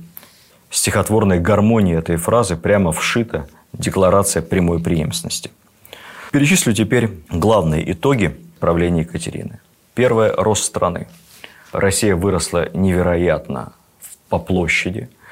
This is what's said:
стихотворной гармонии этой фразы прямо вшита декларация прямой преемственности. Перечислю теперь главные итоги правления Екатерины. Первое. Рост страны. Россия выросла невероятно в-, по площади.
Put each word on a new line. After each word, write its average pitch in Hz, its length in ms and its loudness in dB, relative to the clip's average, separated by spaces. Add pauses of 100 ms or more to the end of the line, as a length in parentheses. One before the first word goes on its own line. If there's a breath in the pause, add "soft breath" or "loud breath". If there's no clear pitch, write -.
(720 loud breath)
стихотворной 101 680 2
гармонии 101 560 4
этой 82 200 -2
фразы 101 400 0
прямо 98 360 2
вшита 110 560 -4 (240 soft breath)
декларация 95 680 2
прямой 85 380 0
преемственности. - 680 -4 (800 loud breath)
Перечислю 143 440 2
теперь 113 340 2 (220)
главные 82 600 2
итоги 101 460 0 (240)
правления 85 400 2
Екатерины. - 600 -8 (340)
Первое. 113 420 2
Рост 101 280 0
страны. - 440 -4 (640 loud breath)
Россия 98 420 0
выросла 87 600 -2
невероятно 87 1000 0 (260)
в-, - 300 -20
по 90 100 -2
площади. 90 680 -2 (240 loud breath)